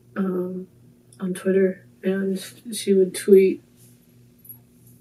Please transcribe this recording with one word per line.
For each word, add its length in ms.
um, 520
on 140
Twitter. 520
And 340
she 200
would 220
tweet 480